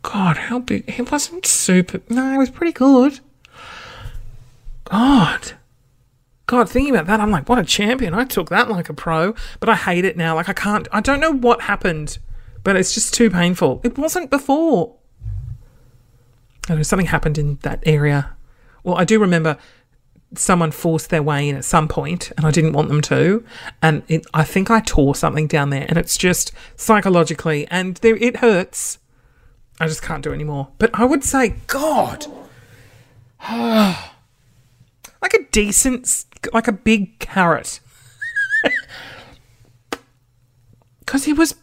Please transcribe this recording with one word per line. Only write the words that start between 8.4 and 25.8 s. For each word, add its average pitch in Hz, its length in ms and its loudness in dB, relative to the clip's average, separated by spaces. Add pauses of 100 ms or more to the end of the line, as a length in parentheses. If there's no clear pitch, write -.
that 208 200 2
like 180 200 -4
a 151 40 -10
pro." 165 400 -2 (260)
But 208 100 0
I 208 60 6
hate 180 300 0
it 180 120 -2
now. 165 180 0
Like, 170 140 -2
I 190 40 -4
can't, 208 380 -2
I 202 80 0
don't 277 200 0
know 320 140 2
what 240 280 2
happened, 160 560 -4 (460)
but 196 120 2
it's 185 180 0
just - 200 -2
too 226 160 4
painful. 175 540 0
It 240 140 -2
wasn't 320 340 -4
before. 277 640 0 (1700)
I - 40 -16
don't 160 80 -2
know, 151 60 -2
something 185 240 0
happened 156 300 -2
in 147 240 -4
that - 240 -6
area. 147 460 2 (520)
Well, 175 120 -2
I 180 100 2
do 214 140 4
remember 165 380 2 (760)
someone 175 340 2
forced 160 400 -2
their 156 140 0
way 143 260 0
in 139 60 -4
at - 100 -10
some 156 220 2
point, 156 500 -6
and 160 80 0
I 151 60 4
didn't 165 220 2
want - 140 0
them 147 140 2
to. 170 420 2 (380)
And 156 260 2
it, - 260 -2
I 151 100 2
think 190 280 -2
I 214 80 6
tore 143 360 2
something 156 320 -2
down 143 240 0
there, 135 180 -4